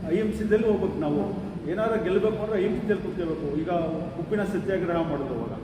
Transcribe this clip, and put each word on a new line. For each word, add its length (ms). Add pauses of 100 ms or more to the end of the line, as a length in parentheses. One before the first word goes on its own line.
ಅಹಿಂಸೆದಲ್ಲಿ 600
ಹೋಗ್ಬೇಕು 320
ನಾವು, 200 (520)
ಏನಾದ್ರು 340
ಗೆಲ್ಲಬೇಕು 320
ಅಂದ್ರೆ 280
ಅಹಿಂಸೆದಲ್ಲಿ 380
ಕೂತ್ಕೋಬೇಕು. 560
ಈಗ 120 (500)
ಉಪ್ಪಿನ 240
ಸತ್ಯಾಗ್ರಹ 580
ಮಾಡೋದು 320
ಅವಾಗ 160 (140)